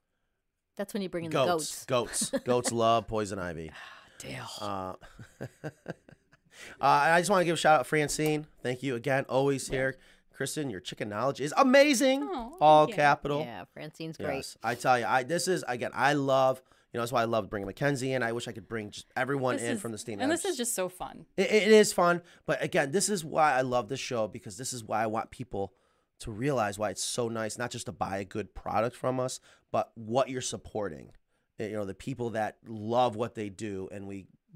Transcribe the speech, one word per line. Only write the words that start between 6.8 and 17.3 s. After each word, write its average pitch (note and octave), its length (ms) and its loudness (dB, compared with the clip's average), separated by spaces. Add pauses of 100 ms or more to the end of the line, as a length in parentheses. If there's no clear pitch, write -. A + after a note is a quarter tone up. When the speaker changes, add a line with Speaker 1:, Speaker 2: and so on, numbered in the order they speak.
Speaker 2:
I D3 400 4
just F3 100 0
wanna F#3 140 4
give E3 100 0
a - 20 -2
shout D#3 240 6
out, B2+ 60 -4
Francine. D3+ 600 0 (160)
Thank B2+ 200 -4
you C#3 140 -2
again. C3 320 0
Always C3+ 400 0
Speaker 3:
Yeah. C#3 80 -4
Speaker 2:
here. C3+ 200 -2 (380)
Kristen, C#3 360 -4
your F2+ 100 -8
chicken - 280 -10
knowledge A#2+ 320 -2
is D3 160 -4
amazing. C4+ 760 6
Speaker 3:
Oh, C#4 300 -8
Speaker 2:
All D3+ 260 10
Speaker 3:
thank G3 100 -4
you. D3+ 60 2
Speaker 2:
capital. C#3+ 380 2
Speaker 1:
Yeah, A2+ 320 -10
Francine's D#3 440 -12
great. C#3+ 200 -6
Speaker 2:
Yes. - 260 -10
I A#2+ 120 -2
tell B2 240 4
you, A#2 60 -2
I, B2 180 2
this E3+ 260 -2
is, E3 200 0
again, A#2+ 240 -4
I C#3 220 2
love, C3+ 480 4 (320)
you A#2+ 40 -4
know, A#2 40 0
that's A#2 100 -4
why B2 80 4
I A#2 60 2
love A2 240 0